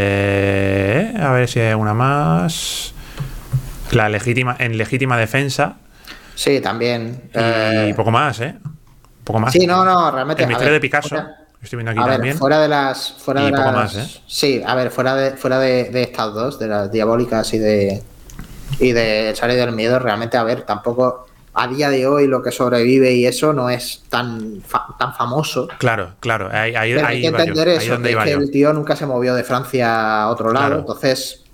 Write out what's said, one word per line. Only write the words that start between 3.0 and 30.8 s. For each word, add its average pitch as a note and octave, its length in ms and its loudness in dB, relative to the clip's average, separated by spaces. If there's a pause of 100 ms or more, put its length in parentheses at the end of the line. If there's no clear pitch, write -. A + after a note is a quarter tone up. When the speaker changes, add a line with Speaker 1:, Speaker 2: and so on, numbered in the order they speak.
Speaker 1:
La A2 160 2
legítima, A#2+ 500 -2
En A#2 180 -2
legítima B2 400 0
defensa. C3+ 600 0 (580)
Speaker 2:
Sí, C#3 260 2
también, A#2 640 -4
Speaker 1:
Y - 80 -20
Speaker 2:
eh, A2 640 2
Speaker 1:
poco A2+ 140 0
más, B2 300 0
¿eh? C3+ 160 -6 (680)
Poco A2 140 -2
más. A#2 140 0
Speaker 2:
Sí, F3+ 140 6
no, F#3 180 4
no, F3+ 260 4
realmente, C3 320 -2
Speaker 1:
El D3+ 40 2
Speaker 2:
a - 20 0
Speaker 1:
misterio B2 240 2
Speaker 2:
ver, D3+ 80 4
Speaker 1:
de C3+ 60 0
Picasso, D3 220 -2
Speaker 2:
fuera, D3+ 280 -6 (260)
Speaker 1:
estoy A#2+ 160 -10
viendo A2+ 140 -4
aquí A2 80 0
Speaker 2:
a A#2+ 40 2
ver, C3 120 2
Speaker 1:
también. B2+ 200 -2
Speaker 2:
fuera D3 240 2
de D3+ 80 4
las, C#3 500 -2
fuera C#3 240 -2
Speaker 1:
Y - 40 4
Speaker 2:
de C#3 60 2
Speaker 1:
poco C3+ 120 2
Speaker 2:
las, C3 100 2
Speaker 1:
más, G#2+ 220 0
¿eh? B2 300 -8
Speaker 2:
sí, C3+ 400 0
a A#2 80 0
ver, B2+ 160 0
fuera C3 240 0
de, C3+ 220 0
fuera C3 220 0
de, B2+ 260 2
de A#2+ 180 -2
estas A2+ 320 -4
dos, B2+ 240 -4
de A2+ 100 -4
Las G#2 240 -2
Diabólicas A2+ 600 0
y A2 40 0
de, G2+ 440 2 (800)
y B2+ 120 4
de A2 380 2
El G#2+ 60 -4
Sonido B2 240 0
del A#2+ 120 0
Miedo, A2+ 260 2
realmente, A2+ 380 0
a A#2+ 80 2
ver, A#2 180 -2
tampoco A#2+ 640 -2 (320)
a B2 100 0
día C#3+ 200 -2
de C3 180 2
hoy C#3+ 200 4
lo C3 160 0
que B2 100 -4
sobrevive B2+ 640 4
y B2 100 4
eso D3 300 2
no B2 160 0
es - 400 -6
tan A2+ 500 -4
fa-, - 280 -4 (100)
tan B2 160 -2
famoso. B2+ 540 -2 (100)
Speaker 1:
Claro, G#2+ 320 0 (100)
claro, G#2+ 320 -2
ahí, A2 220 -2
ahí, A2+ 200 0
Speaker 2:
Pero C#3+ 120 2
Speaker 1:
ahí A#2+ 100 0
Speaker 2:
hay B2 60 -2
que - 60 0
Speaker 1:
iba A#2 100 0
yo, - 60 4
Speaker 2:
entender D#3+ 260 0
Speaker 1:
ahí E3+ 60 4 (100)
Speaker 2:
eso, A#2+ 80 -2
Speaker 1:
donde A#2+ 140 0
Speaker 2:
que - 20 2
es A#2 40 2
Speaker 1:
iba A2 100 2
Speaker 2:
que C3+ 80 2
Speaker 1:
yo. C#3+ 80 0
Speaker 2:
el C#3 100 0
tío C#3+ 240 4
nunca D3+ 200 -2
se D3+ 120 -4
movió B2 280 0
de B2 80 0
Francia A2+ 840 0
a G#2+ 40 2
otro A2+ 240 0
lado, C#3 140 2
Speaker 1:
Claro. C#3+ 140 0